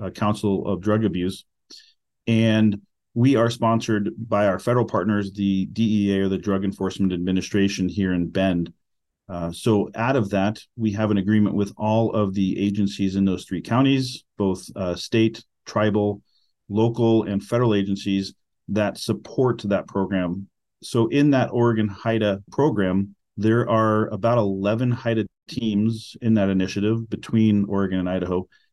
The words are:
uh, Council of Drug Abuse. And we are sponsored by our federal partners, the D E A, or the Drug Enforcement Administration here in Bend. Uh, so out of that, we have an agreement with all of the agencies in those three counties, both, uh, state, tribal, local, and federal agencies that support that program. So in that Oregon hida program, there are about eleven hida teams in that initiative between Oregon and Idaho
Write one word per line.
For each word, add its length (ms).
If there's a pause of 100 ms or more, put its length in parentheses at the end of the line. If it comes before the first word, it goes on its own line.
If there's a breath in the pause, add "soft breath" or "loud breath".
uh, 80
Council 580
of 140
Drug 240
Abuse. 400 (840 loud breath)
And 540 (320)
we 240
are 140
sponsored 640
by 300
our 120
federal 280
partners, 480
the 320
D 420
E 80
A, 60
or 80
the 80
Drug 260
Enforcement 480
Administration 760
here 280
in 160
Bend. 420 (560)
Uh, 240
so 420
out 220
of 140
that, 280 (180)
we 160
have 180
an 80
agreement 360
with 220
all 380
of 180
the 260
agencies 560
in 120
those 180
three 160
counties, 640 (140)
both, 260 (100)
uh, 200
state, 500 (220)
tribal, 560 (480)
local, 540
and 200
federal 300
agencies 580 (360)
that 280
support 720
that 200
program. 600 (340)
So 260
in 240
that 200
Oregon 380
hida 600
program, 640 (220)
there 320
are 380
about 320
eleven 520
hida 360 (220)
teams 760
in 120
that 140
initiative 600
between 600
Oregon 320
and 80
Idaho 400 (240)